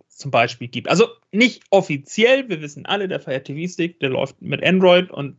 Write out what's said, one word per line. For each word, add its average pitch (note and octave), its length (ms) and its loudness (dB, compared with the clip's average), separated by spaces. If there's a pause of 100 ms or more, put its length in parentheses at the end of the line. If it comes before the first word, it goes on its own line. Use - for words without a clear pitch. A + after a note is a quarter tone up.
zum - 240 -12
Beispiel A#2+ 380 -2
gibt. B2 200 -10
Also G3 180 4 (240)
nicht A3 380 0
offiziell, G#3+ 800 0
wir D#3 120 -6
wissen D3 260 -16
alle, G3 200 -4
der C#3+ 120 -6
Fire C3+ 240 -6
T C#3+ 100 -12
V E3+ 180 -6
Stick, F3 280 -6
der C#3 100 -2
läuft - 320 -4
mit - 220 -6
Android F3+ 480 4
und - 280 -10